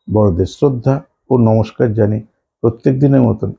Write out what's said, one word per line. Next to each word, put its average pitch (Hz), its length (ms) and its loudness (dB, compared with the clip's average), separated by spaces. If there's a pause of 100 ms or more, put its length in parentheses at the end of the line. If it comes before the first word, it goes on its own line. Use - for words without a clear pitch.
(120)
বড়দের 98 340 2
শ্রদ্ধা 135 560 -2 (280)
ও 131 80 2
নমস্কার 110 560 0
জানিয়ে 107 280 -2 (380)
প্রত্যেক 131 400 -2
দিনের 139 220 2
মতন 107 360 -2